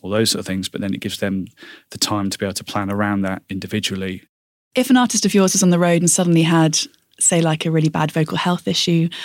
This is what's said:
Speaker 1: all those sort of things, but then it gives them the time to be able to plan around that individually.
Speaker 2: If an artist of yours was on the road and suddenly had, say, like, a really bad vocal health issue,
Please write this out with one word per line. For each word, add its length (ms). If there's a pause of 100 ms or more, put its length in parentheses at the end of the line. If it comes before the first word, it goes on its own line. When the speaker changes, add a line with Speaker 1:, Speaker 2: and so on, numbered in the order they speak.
Speaker 1:
all 80
those 200
sort 100
of 40
things, 240
but 120
then 120
it 60
gives 180
them 300 (420)
the 80
time 320
to 80
be 80
able 80
to 100
plan 280
around 320
that 260
individually. 720 (540)
Speaker 2:
If 140
an 80
artist 280
of 100
yours 180
was 80
on 80
the 80
road 240
and 80
suddenly 320
had, 380 (400)
say, 220
like, 240
a 60
really 180
bad 220
vocal 260
health 300
issue, 400 (160)